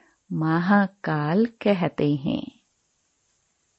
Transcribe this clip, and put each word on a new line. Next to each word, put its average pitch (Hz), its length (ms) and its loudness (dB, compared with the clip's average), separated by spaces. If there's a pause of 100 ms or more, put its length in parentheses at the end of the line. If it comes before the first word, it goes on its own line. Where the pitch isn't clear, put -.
(300)
महाकाल 175 1160 0 (160)
कहते 170 540 0
हैं। - 260 -4 (1400)